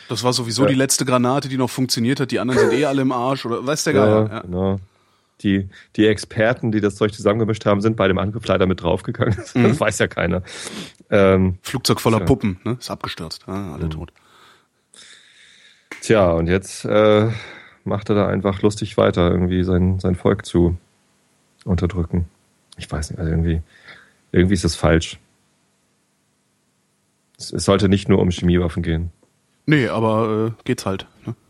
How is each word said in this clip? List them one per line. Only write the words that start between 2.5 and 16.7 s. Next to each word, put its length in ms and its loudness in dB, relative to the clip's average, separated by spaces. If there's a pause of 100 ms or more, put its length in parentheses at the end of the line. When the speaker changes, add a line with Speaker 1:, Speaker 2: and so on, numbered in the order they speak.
Speaker 1:
sind 120 4
eh 140 0
alle 160 0
im 100 2
Arsch 320 -2
oder 220 -4
weiß 180 -2
der 80 0
Speaker 2:
Ja, 120 4
Speaker 1:
Geier. 260 4
Ja. 100 -10
Speaker 2:
genau. 400 -2 (640)
Die, 260 0 (280)
die 100 4
Experten, 680 0
die 80 0
das 160 0
Zeug 160 -2
zusammengemischt 540 -2
haben, 160 2
sind 140 0
bei 120 2
dem 100 2
Angriff 280 -6
leider 200 2
mit 160 -2
draufgegangen. 540 -2 (100)
<laughs> 80 -20
Speaker 1:
Mhm. 100 4
Speaker 2:
Das 160 2
weiß 180 0
ja 100 2
keiner. 340 -2 (680)
Ähm, 520 4
Speaker 1:
Flugzeug 380 -2
voller 180 2
Speaker 2:
tja. 80 -2
Speaker 1:
Puppen, 380 0
ne? 160 -4
Ist 100 -14
abgestürzt. 580 -12
Ah, 260 -8
alle 120 -8
Speaker 2:
Mhm. 40 -4
Speaker 1:
tot. 220 -10 (1900)
Speaker 2:
Tja, 300 4
und 160 0
jetzt, 400 -4